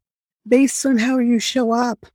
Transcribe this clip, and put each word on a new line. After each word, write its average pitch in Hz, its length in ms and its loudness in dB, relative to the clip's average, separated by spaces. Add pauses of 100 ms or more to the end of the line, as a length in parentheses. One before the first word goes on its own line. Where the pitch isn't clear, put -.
(460)
based 254 400 2
on 269 120 2
how 254 220 0
you 240 200 2
show 233 320 -2
up. 233 440 -4